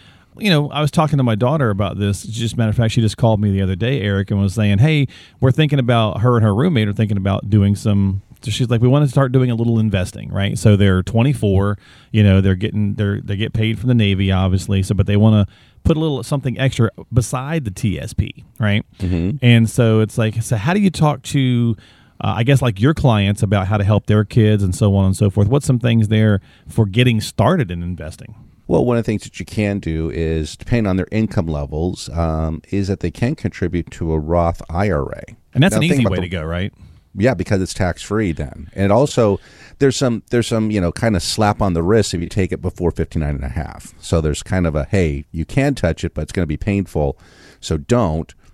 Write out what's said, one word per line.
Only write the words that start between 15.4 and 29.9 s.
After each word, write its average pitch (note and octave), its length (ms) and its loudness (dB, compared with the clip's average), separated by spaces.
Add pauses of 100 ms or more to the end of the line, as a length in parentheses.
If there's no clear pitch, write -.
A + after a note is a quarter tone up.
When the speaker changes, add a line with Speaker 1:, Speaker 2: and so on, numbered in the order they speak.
Speaker 1:
put D#3+ 140 2
a D#3 40 -2
little D3+ 220 -4
something C3 380 -4
extra B2 300 0 (220)
beside C3 520 -2
the G#2 80 -6
T F2+ 280 -4
S - 140 -12
P, - 300 -8 (160)
right? G#2 260 0 (140)
Speaker 2:
Mm-hmm. F2+ 420 -2
Speaker 1:
And A#2 260 6
so A2+ 300 2
it's A2 180 -2
like, A2 280 -2
so B2 120 -4
how A2 180 -2
do G#3 60 0
you G3 100 2
talk D3+ 320 0
to, A#2+ 540 0 (440)
uh, G2 160 -2
I A2+ 80 0
guess, C3 180 4
like, A2 180 -2
your C#3+ 140 4
clients G#2 480 2
about G2 240 0
how G#2+ 120 0
to G2+ 60 0
help G2+ 220 2
their G#2+ 180 2
kids G#2+ 380 2
and F#2 120 0
so G2+ 200 2
on G2 120 4
and F#2+ 100 2
so G#2 120 2
forth? G2+ 200 2
What's C#3 180 0
some B2+ 140 2
things A2+ 260 2
there G#2+ 340 2 (280)
for A2 180 0
getting A2+ 340 2
started A#2 520 0
in E2+ 100 -6
investing? E2 540 -12 (320)
Speaker 2:
Well, D3 160 2
one A#2+ 120 2
of A#2 60 0
the - 80 -4
things G#2 140 -4
that - 160 -16
you F#2 40 -8
can G2+ 360 -2
do D#2+ 300 -4